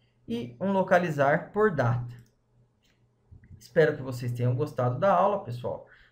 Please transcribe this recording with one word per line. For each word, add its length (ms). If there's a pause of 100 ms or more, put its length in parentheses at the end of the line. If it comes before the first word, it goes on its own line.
(280)
e 320
um 120
localizar 800
por 220
data. 400 (1400)
Espero 380
que 60
vocês 300
tenham 240
gostado 440
da 140
aula, 300
pessoal. 440 (240)